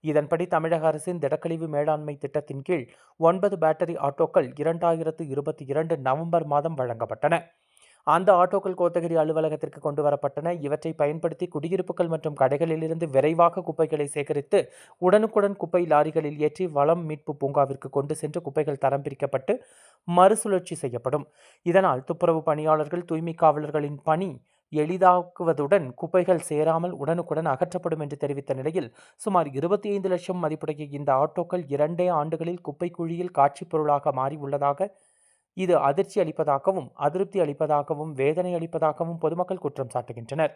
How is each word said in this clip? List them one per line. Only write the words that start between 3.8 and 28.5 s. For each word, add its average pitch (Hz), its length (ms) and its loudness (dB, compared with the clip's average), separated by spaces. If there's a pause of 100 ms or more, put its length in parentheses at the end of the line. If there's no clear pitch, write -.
ஆட்டோக்கள் 139 640 0
இரண்டாயிரத்து 165 680 -2
இருபத்தி 143 360 -6
இரண்டு 156 340 -2
நவம்பர் 160 480 0
மாதம் 147 300 0
வழங்கப்பட்டன. 123 680 -2 (640)
அந்த 180 260 6
ஆட்டோக்கள் 185 420 2
கோத்தகிரி 170 400 0
அலுவலகத்திற்கு 156 640 0
கொண்டு 147 240 -2
வரப்பட்டன. 147 580 -2
இவற்றை 147 300 -4
பயன்படுத்தி, 160 560 -2
குடியிருப்புகள் 175 600 -4
மற்றும் 156 280 -4
கடைகளிலிருந்து 160 760 0
விரைவாக 165 520 4
குப்பைகளை 151 440 -2
சேகரித்து, 143 680 0 (260)
உடனுக்குடன் 202 580 4
குப்பை 175 300 0
லாரிகளில் 151 520 2
ஏற்றி, 151 280 0
வளம் 160 380 2
மீட்பு 151 320 -8
பூங்காவிற்கு 139 540 0
கொண்டு 143 240 -2
சென்று, 151 280 -6
குப்பைகள் 143 360 -4
தரம் 139 240 0
பிரிக்கப்பட்டு 139 520 -4 (500)
மறுசுழற்சி 185 680 4
செய்யப்படும். 135 540 -4 (340)
இதனால், 170 420 2
துப்புரவு 165 380 0
பணியாளர்கள், 156 640 0
தூய்மை 165 300 -4
காவலர்களின் 147 680 0
பணி 160 400 -2 (300)
எளிதாக்குவதுடன், 165 1200 2
குப்பைகள் 175 440 2
சேராமல் 160 520 0
உடனுக்குடன் 165 560 -4
அகற்றப்படும் 160 540 -2
என்று 147 160 -8
தெரிவித்த 139 380 -4